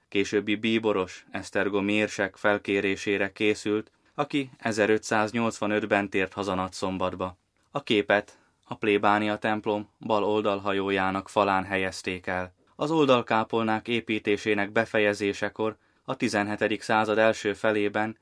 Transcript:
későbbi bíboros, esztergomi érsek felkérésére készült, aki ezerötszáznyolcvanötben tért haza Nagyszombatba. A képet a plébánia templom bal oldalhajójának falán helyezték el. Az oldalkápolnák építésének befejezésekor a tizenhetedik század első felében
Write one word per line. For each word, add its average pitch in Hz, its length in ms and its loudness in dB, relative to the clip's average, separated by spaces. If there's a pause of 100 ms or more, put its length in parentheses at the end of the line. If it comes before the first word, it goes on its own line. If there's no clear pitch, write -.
későbbi 104 480 0
bíboros, 110 720 -2
esztergomi 98 640 -2
érsek 104 440 -2
felkérésére 98 960 0
készült, 107 580 0 (240)
aki 143 440 -4
ezerötszáznyolcvanötben 107 1500 0
tért 95 220 -2
haza 98 220 -4
Nagyszombatba. 92 840 -4 (320)
A 143 120 -6
képet 104 560 2 (260)
a - 100 -10
plébánia 104 640 2
templom 107 520 -2 (100)
bal 107 260 0
oldalhajójának 98 1040 0
falán 98 360 2
helyezték 95 600 -4
el. 92 280 -6 (220)
Az 151 140 -4
oldalkápolnák 113 1000 2
építésének 107 840 -2
befejezésekor 104 1040 0 (280)
a 131 120 -6
tizenhetedik 104 640 -2
század 110 360 2
első 110 340 2
felében 107 680 -2